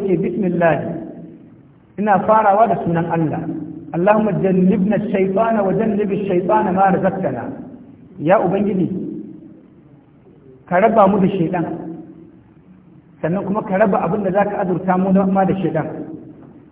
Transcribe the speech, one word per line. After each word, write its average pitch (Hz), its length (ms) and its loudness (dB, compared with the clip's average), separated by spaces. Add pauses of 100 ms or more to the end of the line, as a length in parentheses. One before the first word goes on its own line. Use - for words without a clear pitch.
ce, 180 80 0
"Bismillah, 170 640 0 (1200)
ina 202 240 2
farawa 214 440 4
da 196 180 0
sunan 170 260 -2
Allah. 160 320 -2 (500)
Allahumma 208 380 2 (120)
jannibna 190 520 2
ash-shaytana 202 680 0
wa 190 100 0
jannibi 202 480 0
ash-shaytana 190 500 0
ma 190 200 4
razaqtana." 147 520 -2 (760)
Ya 170 200 4
Ubangiji, 190 480 0 (1800)
ka 180 120 0
raba 220 280 6
mu 202 120 2
da 185 80 4
shaytan. 170 380 -2 (1600)
Sannan 175 240 -2
kuma 208 180 -4
ka 185 140 -2
raba 196 260 2
abin 196 200 -2
da 185 80 -2
zaka 202 300 0
azurta 185 360 0
mu 190 160 0
da, 196 120 4
ma 190 200 2
da 165 100 2
shaytan. 156 320 -2 (840)